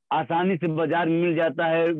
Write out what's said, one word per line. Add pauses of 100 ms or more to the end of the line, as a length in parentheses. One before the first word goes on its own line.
(120)
आसानी
से
बाजार
में
मिल
जाता
है,